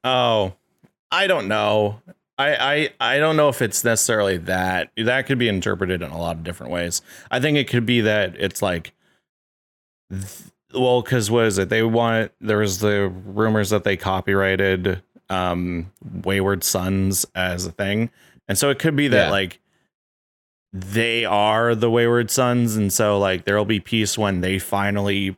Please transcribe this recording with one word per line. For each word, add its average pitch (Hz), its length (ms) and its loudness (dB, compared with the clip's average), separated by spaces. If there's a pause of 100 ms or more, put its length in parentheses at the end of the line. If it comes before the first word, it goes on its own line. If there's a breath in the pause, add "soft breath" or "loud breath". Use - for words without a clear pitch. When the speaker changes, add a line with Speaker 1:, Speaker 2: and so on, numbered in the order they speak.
Speaker 1:
Oh, 117 520 2 (580)
I 185 140 2
don't 160 220 0
know. 107 520 2 (380)
I, 143 520 0 (100)
I, 120 140 0
I 143 40 2
don't 160 180 2
know 151 120 6
if 127 140 0
it's 110 220 -2
necessarily 110 540 2
that. 92 580 -2
That 123 300 0
could 139 120 -2
be 117 100 2
interpreted 92 540 -2
in 73 80 -10
a 82 80 -10
lot 85 180 -4
of 82 80 -12
different 82 280 -10
ways. 87 300 -4 (280 loud breath)
I 123 100 0
think 147 180 2
it 131 100 0
could 120 180 0
be 120 140 4
that 104 380 2
it's 92 240 -4
like, 90 300 -4 (1160)
th-, 95 400 -14 (240)
well, 123 280 2
'cause 117 280 -2
what 117 160 4
is 98 120 2
it? 95 100 0
They 110 140 2
want, 113 580 0
there 107 180 0
was 98 220 0
the 101 320 0 (120)
rumors 107 460 0
that 104 140 0
they 101 120 0
copyrighted, 95 1040 0 (260)
um, 90 640 -4 (340)
Wayward 98 400 0
Sons 95 680 -2
as 92 320 -4
a 82 60 -10
thing. 104 380 -4 (380 soft breath)
And 98 80 -2
so 143 140 0
it 131 80 -2
could 160 180 0
be 143 120 2
that, 101 180 4
Speaker 2:
Yeah. 76 40 -4
Speaker 1:
like, 95 280 -2 (1120)
they 113 520 -2
are 107 500 2
the 113 160 2
Wayward 117 400 2
Sons, 123 460 2
and 101 160 0
so, 104 260 2
like, 95 260 0
there'll 104 200 2
be 104 160 0
peace 110 380 -2
when 98 240 0
they 95 160 0
finally 101 800 -2